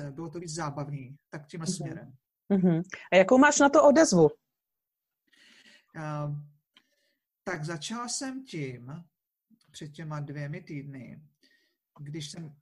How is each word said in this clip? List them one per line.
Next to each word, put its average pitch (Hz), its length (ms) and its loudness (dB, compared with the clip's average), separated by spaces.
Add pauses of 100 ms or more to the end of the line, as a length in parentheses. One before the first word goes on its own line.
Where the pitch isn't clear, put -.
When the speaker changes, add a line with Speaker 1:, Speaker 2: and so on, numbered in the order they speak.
(100)
Speaker 1:
bylo 160 200 -12
to 170 100 -12
víc 165 140 -12
zábavný, 143 600 -8 (140)
tak 156 160 -16
tímhle 165 200 -10
Speaker 2:
Mhm. 185 80 -4
Speaker 1:
směrem. 117 380 -12 (360)
Speaker 2:
Mhm. 180 340 4 (300)
A 175 40 6
jakou 190 220 8
máš 294 220 6
na 285 80 8
to 285 160 6
odezvu? 247 460 8 (1700)
Speaker 1:
Ehm, 147 500 -8 (960)
tak 170 200 -6
začala 220 440 -8
jsem 262 360 -8
tím, 135 600 -12 (680)
před - 180 -16
těma 151 320 -10
dvěmi 143 400 -10
týdny, 135 600 -14 (800)
když 147 300 -12
jsem, 160 320 -16